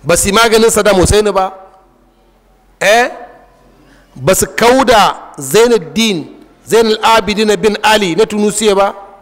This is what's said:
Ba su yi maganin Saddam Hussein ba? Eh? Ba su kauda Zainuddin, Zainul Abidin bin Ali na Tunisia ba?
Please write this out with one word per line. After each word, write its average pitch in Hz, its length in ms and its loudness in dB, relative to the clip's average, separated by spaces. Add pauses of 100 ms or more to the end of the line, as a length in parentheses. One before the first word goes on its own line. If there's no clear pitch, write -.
Ba 175 120 0
su - 120 -2
yi 196 40 -2
maganin 226 380 2
Saddam 208 260 0
Hussein 202 360 2
ba? 190 200 -2 (1300)
Eh? 226 300 2 (1040)
Ba 135 200 -2
su 202 120 -2
kauda 233 920 0
Zainuddin, 180 1000 -2 (280)
Zainul 214 360 0
Abidin 214 540 0
bin 202 260 -2
Ali 208 320 0
na 208 100 0
Tunisia 208 500 -2
ba? 196 200 0 (280)